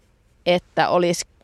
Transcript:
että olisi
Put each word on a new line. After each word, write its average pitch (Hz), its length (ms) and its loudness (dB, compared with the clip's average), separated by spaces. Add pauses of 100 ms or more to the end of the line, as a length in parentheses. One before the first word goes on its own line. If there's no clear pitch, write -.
(460)
että 175 420 0
olisi 175 380 0 (180)